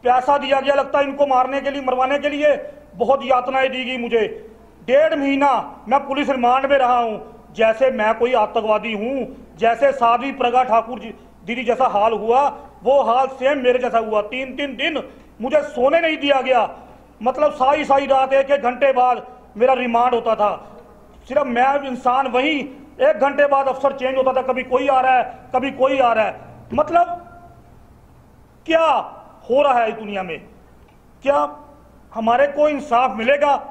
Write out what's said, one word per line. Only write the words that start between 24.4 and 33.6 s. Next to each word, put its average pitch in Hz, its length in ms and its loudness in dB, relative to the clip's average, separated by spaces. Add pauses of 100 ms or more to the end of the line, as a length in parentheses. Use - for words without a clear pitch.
कभी 254 220 -4
कोई 277 220 -2
आ 262 140 2
रहा 254 160 2
है, - 360 -6
कभी 254 200 -2
कोई 269 260 0
आ 240 140 4
रहा 220 120 2
है। - 140 -8 (340)
मतलब, 302 320 2 (1600)
क्या 320 220 2 (640)
हो 262 120 2
रहा 262 180 2
है 226 100 0
इस 214 60 -8
दुनिया 208 280 -10
में? 165 160 -10 (840)
क्या 277 140 2 (760)
हमारे 233 360 2
को 294 200 0
इंसाफ 247 480 0
मिलेगा? 285 360 2 (180)